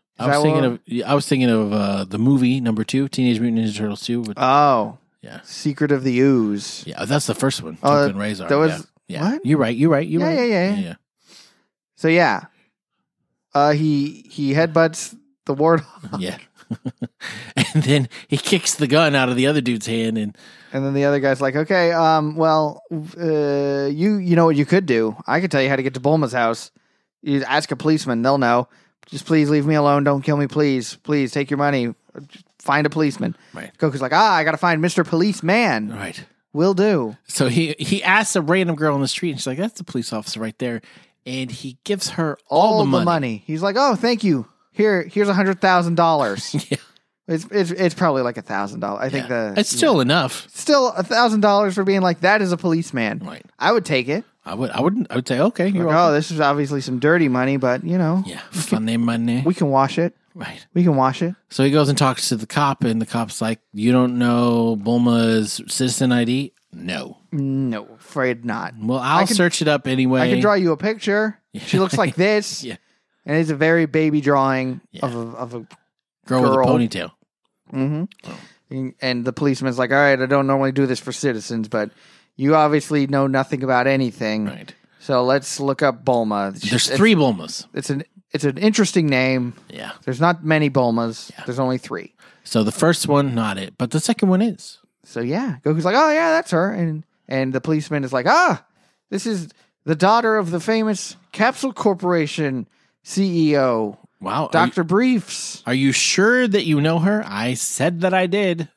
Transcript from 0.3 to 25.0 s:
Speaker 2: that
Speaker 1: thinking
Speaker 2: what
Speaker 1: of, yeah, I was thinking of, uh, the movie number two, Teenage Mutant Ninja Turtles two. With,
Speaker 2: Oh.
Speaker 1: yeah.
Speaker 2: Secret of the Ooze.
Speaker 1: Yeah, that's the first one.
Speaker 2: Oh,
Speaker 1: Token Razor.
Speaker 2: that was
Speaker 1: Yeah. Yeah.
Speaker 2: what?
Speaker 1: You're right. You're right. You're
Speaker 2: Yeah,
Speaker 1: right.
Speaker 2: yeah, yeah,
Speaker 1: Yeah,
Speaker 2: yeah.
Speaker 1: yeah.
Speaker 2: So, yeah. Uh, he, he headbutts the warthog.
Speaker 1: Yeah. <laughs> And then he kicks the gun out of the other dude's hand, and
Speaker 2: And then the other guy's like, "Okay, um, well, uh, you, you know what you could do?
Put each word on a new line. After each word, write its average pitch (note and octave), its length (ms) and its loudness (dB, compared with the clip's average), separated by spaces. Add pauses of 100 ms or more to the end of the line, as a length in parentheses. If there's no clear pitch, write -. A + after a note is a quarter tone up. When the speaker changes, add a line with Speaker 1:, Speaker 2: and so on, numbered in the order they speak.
Speaker 2:
that D3 60 2
Speaker 1:
thinking D#3 200 2
Speaker 2:
what B2+ 80 2
Speaker 1:
of, A#2 140 -8
yeah, A#2+ 260 -4
I C#3+ 40 4
was C#3 120 0
thinking C3 220 2
of, A2 240 2
uh, G2+ 320 -2
the G2 120 -8
movie B2+ 440 2
number A2+ 220 0
two, C3+ 240 -2
Teenage B2 320 0
Mutant A2+ 260 0
Ninja G#2 120 -4
Turtles G#2 240 -6
two. A#2+ 200 -4
With, G#2 180 -10
Speaker 2:
Oh. C3 580 2 (240)
Speaker 1:
yeah. A#2 220 -20
Speaker 2:
Secret D3 480 -4
of C3 120 0
the B2+ 180 2
Ooze. A2 640 0
Speaker 1:
Yeah, - 180 -10
that's - 220 -2
the G#2+ 80 -4
first - 280 -2
one. D#2+ 200 -14
Speaker 2:
Oh, C#3+ 240 4
Speaker 1:
Token G2 120 -6
Razor. G#2 280 -6
Speaker 2:
that C#3+ 100 2
was D#3+ 300 0 (200)
Speaker 1:
Yeah. F3+ 160 -8
Yeah. G3+ 100 0
Speaker 2:
what? F4+ 120 -8
Speaker 1:
You're D3+ 140 2
right. A#2 160 0
You're D3 140 2
right. D#3 180 2
You're E3 140 -2
Speaker 2:
Yeah, - 60 0
Speaker 1:
right. D#4+ 100 0
Speaker 2:
yeah, B3 60 0
yeah, G3 260 0
Speaker 1:
Yeah, G#3 60 -2
Speaker 2:
yeah. G3+ 60 -4
Speaker 1:
yeah. E2+ 140 -10 (1000)
Speaker 2:
So, D#3+ 100 -2
yeah. D#3+ 340 2 (1120)
Uh, C#3+ 200 4
he, D3 560 -2
he C#3 240 -4
headbutts D#3+ 600 0 (300)
the C#3 100 -2
warthog. D#3 640 0
Speaker 1:
Yeah. F2+ 180 -8 (340)
<laughs> A2+ 60 -8 (960)
And D#3 100 2
then C#3 260 2 (180)
he C#3+ 100 0
kicks - 380 -2
the D3 120 0
gun D3+ 280 4
out C3 140 2
of B2 60 -2
the B2+ 120 2
other D3 140 2
dude's A#2 240 -2
hand, A2+ 320 -2
and G#2 180 -6 (380)
Speaker 2:
And C3+ 120 -4
then C#3 80 -2
the C#3 120 2
other C#3+ 140 2
guy's C3+ 220 0
like, C3+ 140 0
"Okay, E3+ 360 2
um, D#3 440 2
well, D#3 460 2 (100)
uh, D3+ 1000 -2
you, F#3 260 0
you F3+ 180 2
know E3 100 6
what D#3+ 100 4
you C#3+ 100 2
could F#3 200 2
do? A2+ 300 0 (120)